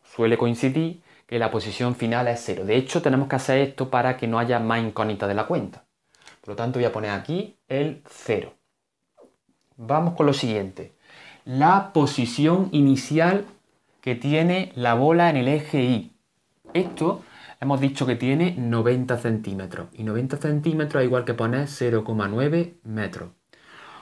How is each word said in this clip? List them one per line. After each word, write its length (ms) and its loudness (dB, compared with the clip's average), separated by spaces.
suele 320 2
coincidir 680 0
que 120 -4
la 120 0
posición 460 -2
final 320 0
es 160 -2
cero. 220 -6
De 100 2
hecho, 240 0
tenemos 280 0
que 80 -2
hacer 220 0
esto 300 -2
para 300 0
que 80 -4
no 120 0
haya 220 0
más 220 0
incógnitas 480 -2
de 40 0
la 120 -2
cuenta. 380 -6
Por 80 -14
lo 60 -12
tanto, 220 -2
voy 60 0
a 80 0
poner 200 -6
aquí 440 -6
el 380 -4
cero. 460 -6
Vamos 360 0
con 120 4
lo 80 4
siguiente. 580 -4
La 480 4
posición 800 2
inicial 760 4
que 140 -2
tiene 600 0
la 200 2
bola 360 4
en 60 2
el 120 2
eje 340 0
Y. 340 0
Esto 500 -2
hemos 200 0
dicho 260 0
que 100 0
tiene 400 0
noventa 640 0
centímetros. 720 -6
Y 120 -10
noventa 320 -4
centímetros 640 0
es 40 2
igual 180 0
que 100 -2
poner 340 -2
cero 360 -2
coma 240 -2
nueve 540 -2
metros. 480 -8